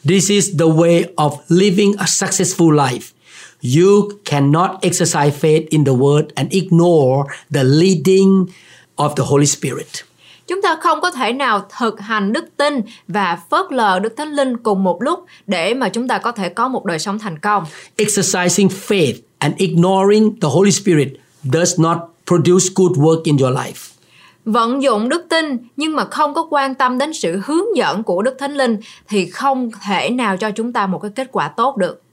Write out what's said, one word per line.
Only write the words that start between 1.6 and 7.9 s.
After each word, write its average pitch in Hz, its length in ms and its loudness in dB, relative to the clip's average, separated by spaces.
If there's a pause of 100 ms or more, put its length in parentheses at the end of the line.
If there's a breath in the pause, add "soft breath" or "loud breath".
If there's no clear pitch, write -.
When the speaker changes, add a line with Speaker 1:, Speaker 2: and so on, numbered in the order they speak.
Speaker 1:
a 185 80 -4
successful 170 720 0
life. 131 340 -4 (640 loud breath)
You 202 340 4 (140)
cannot 147 460 2 (100)
exercise 160 600 0
faith 156 300 2
in 156 140 2
the 135 80 2
word 139 300 2 (120)
and 131 160 -4
ignore 160 840 2 (220 loud breath)
the 139 100 2
leading 190 840 4 (500 loud breath)